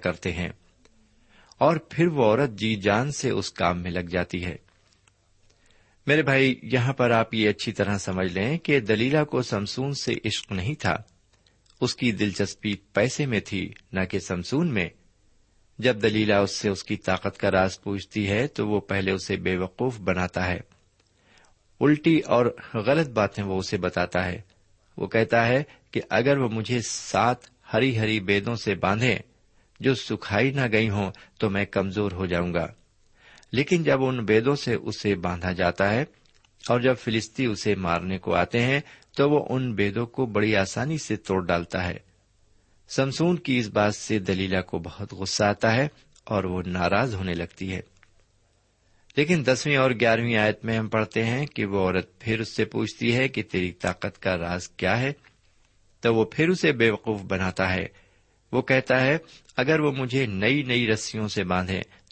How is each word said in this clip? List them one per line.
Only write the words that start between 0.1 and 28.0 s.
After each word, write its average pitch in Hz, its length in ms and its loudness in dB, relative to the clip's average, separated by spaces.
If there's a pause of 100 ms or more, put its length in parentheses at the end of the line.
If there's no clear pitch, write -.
ہیں 87 160 -6 (1080)
اور 156 180 4
پھر 156 300 -2
وہ 147 180 2
عورت 117 260 4
جی 110 260 -2
جان 104 360 2
سے 131 180 -2
اس 101 220 -4
کام 87 300 0
میں 90 80 -6
لگ 87 100 -4
جاتی 87 440 -4
ہے۔ 90 120 -8 (1500)
میرے 151 160 4
بھائی، 135 400 4
یہاں 123 300 0
پر 123 180 2
آپ 113 240 2
یہ 107 140 2
اچھی 104 240 -2
طرح 98 260 0
سمجھ 92 340 -2
لیں 113 260 -2
کہ 143 220 2
دلیلہ 117 440 2
کو 127 180 -2
سمسون 123 500 -4
سے 131 200 -4 (120)
عشق - 280 -6
نہیں 98 220 -4
تھا۔ 92 220 0 (840)
اس 127 160 -2
کی 120 160 0
دلچسپی 101 640 -2 (180)
پیسے 131 340 0
میں 110 140 0
تھی، 92 320 -6 (200)
نہ 95 120 -2
کہ 95 140 -4
سمسون 98 500 -2
میں۔ 95 200 -2 (880)
جب 110 240 0
دلیلہ 107 320 2
اس 101 160 4
سے - 180 -4
اس 95 160 -4
کی 104 120 -4
طاقت 95 420 -4
کا 101 120 2
راز 95 320 2
پوچھتی 101 460 -4
ہے 110 180 0
تو 110 220 -4
وہ 104 120 0
پہلے 95 300 -2
اسے 95 260 -2
بے 92 200 -2
وقوف 110 440 -4
بناتا 90 460 -2
ہے۔ 90 140 -2 (1200)
الٹی 151 400 4
اور 117 360 2 (180)
غلط 135 340 2
باتیں 107 360 0
وہ 95 140 -2
اسے 95 180 -4
بتاتا 90 500 -2
ہے۔ 87 140 -6 (560)
وہ 98 100 -6
کہتا 113 400 2
ہے 127 160 2 (280)
کہ - 100 -4 (100)
اگر 127 280 2
وہ 127 100 0
مجھے 113 320 -2
سات - 560 0 (380)
ہری 117 240 2
ہری 110 220 0